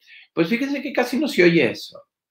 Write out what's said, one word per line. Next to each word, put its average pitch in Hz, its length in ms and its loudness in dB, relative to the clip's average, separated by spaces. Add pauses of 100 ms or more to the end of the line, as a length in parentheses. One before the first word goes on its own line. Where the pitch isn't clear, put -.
(340)
Pues 170 140 0
fíjense 269 340 -4
que 277 100 -10
casi 247 260 -2
no 285 100 -2
se 180 160 2
oye 165 260 4
eso. - 320 -14 (280)